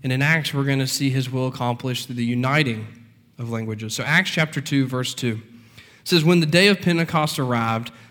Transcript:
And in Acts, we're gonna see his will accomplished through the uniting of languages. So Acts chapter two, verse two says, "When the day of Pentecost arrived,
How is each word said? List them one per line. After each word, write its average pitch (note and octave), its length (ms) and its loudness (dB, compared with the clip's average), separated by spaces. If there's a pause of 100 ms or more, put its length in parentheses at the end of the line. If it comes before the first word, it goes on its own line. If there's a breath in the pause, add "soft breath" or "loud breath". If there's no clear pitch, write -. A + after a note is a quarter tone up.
And C3 100 -2
in B2+ 100 0
Acts, D#3 300 0
we're C#3 120 0
gonna C3+ 220 0
see C3+ 240 0
his B2+ 200 -2
will B2+ 160 -2
accomplished B2 600 -4
through B2 100 -8
the A#2+ 80 -2
uniting A#2+ 640 0 (520)
of A#2 120 -8
languages. A2 440 -6
So C3 100 -4
Acts E3 260 2
chapter D#3 300 -2
two, C#3 260 0
verse B2+ 280 -4
two A2 260 -2 (640 loud breath)
says, E3+ 200 2
"When F3 160 6
the D#3+ 60 4
day F3 220 6
of G3 120 4
Pentecost E3 580 0
arrived, A#2 520 0 (200 loud breath)